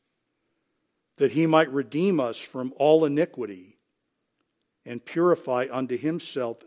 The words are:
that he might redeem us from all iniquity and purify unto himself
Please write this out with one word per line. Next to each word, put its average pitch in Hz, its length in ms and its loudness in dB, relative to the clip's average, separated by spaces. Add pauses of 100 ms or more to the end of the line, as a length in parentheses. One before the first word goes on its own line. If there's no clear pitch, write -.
(1160)
that 135 140 2
he 156 140 2
might 160 260 4
redeem 143 480 -2
us 117 200 -4
from 131 380 -10
all 156 280 6
iniquity 107 720 -4 (1080)
and 120 200 -12
purify 165 680 0
unto 123 260 -4
himself 135 680 -6